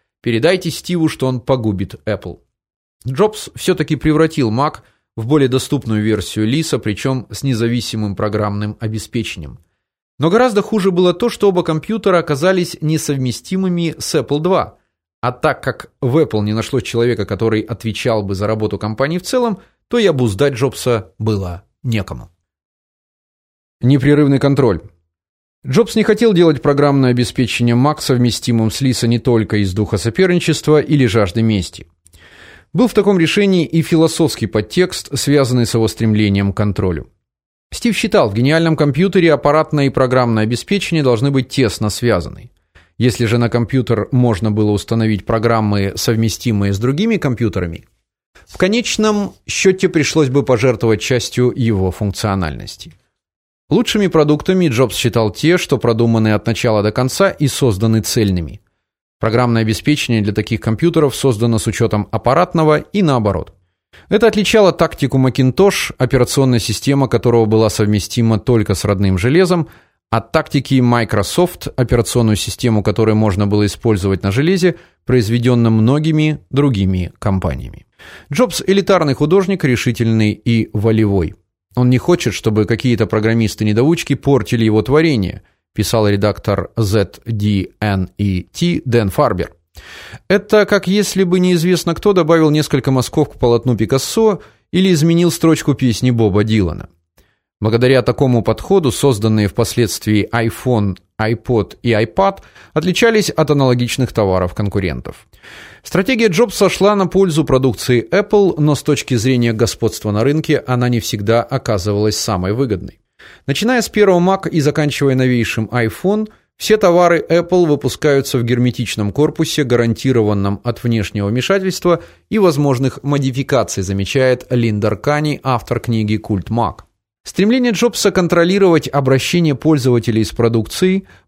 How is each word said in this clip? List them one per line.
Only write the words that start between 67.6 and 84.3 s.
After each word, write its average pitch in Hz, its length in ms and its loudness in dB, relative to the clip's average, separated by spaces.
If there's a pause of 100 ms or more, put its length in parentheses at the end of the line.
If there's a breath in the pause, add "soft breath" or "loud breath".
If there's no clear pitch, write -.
совместима 107 680 0
только 107 360 0
с - 100 -4
родным 98 340 2
железом, 165 500 2 (420 loud breath)
от 113 220 -2
тактики 139 480 0
Microsoft, 120 960 0
операционную 117 600 2
систему 110 460 -2
которой 110 320 2
можно 104 320 2
было 104 200 2
использовать 98 560 0
на 98 80 0
железе, 165 460 0 (300 loud breath)
произведённом 120 680 2
многими 151 640 2 (100)
другими 98 680 0
компаниями. 87 680 -4 (460 loud breath)
Джобс 214 340 0
элитарный 180 480 2
художник, 180 500 0
решительный 113 680 0
и 113 400 0
волевой. 104 640 0 (420)
«Он 123 140 2
не 127 80 4
хочет, 165 360 0
чтобы 107 320 0
какие-то 113 400 0
программисты-недоучки 113 1080 0
портили 123 500 0